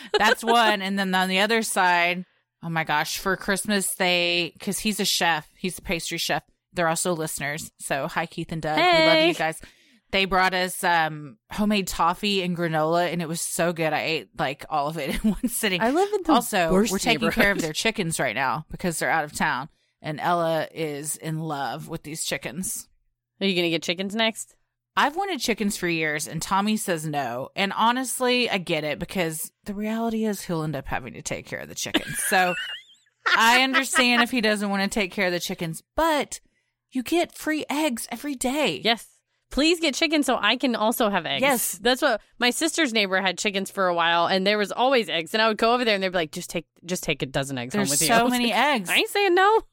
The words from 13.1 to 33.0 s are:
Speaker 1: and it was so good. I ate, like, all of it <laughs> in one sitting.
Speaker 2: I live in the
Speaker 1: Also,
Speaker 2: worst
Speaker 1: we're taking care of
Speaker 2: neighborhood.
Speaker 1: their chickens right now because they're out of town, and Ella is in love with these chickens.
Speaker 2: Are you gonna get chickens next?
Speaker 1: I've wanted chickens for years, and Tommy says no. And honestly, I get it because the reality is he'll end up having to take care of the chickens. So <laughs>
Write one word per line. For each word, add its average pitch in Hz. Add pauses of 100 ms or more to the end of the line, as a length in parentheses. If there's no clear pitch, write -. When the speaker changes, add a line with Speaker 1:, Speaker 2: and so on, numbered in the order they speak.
Speaker 1:
and 170
it 156
was 165
so 175
good. 156
I 143
ate, 143
like, 143
all 147
of 160
it 143
<laughs> -
in 220
one 233
sitting. 190
Speaker 2:
I 226
live 381
in 392
the 320
Speaker 1:
Also, 196
Speaker 2:
worst 202
Speaker 1:
we're 190
taking 240 (120)
care 202
of 185
Speaker 2:
neighborhood. 185
Speaker 1:
their 156
chickens 196
right 123
now 131
because 170
they're 147
out 151
of 147
town, 147 (340)
and 156
Ella 165
is 147
in 156
love 147
with 160
these 151
chickens. - (540)
Speaker 2:
Are 196
you 190
gonna 175
get 160
chickens 190
next? 226 (400)
Speaker 1:
I've 277
wanted 381
chickens 208
for 175
years, 156
and 160
Tommy 208
says 165
no. 135
And 196
honestly, 247
I 196
get 156
it 147
because 165 (140)
the 208
reality 220
is 208
he'll 160
end 156
up 135
having 117
to -
take -
care -
of 71
the 80
chickens. - (120)
So 185 (400)
<laughs> -